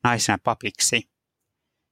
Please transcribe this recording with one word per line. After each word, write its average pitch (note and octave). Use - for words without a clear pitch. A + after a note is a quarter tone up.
naisena A2+
papiksi. -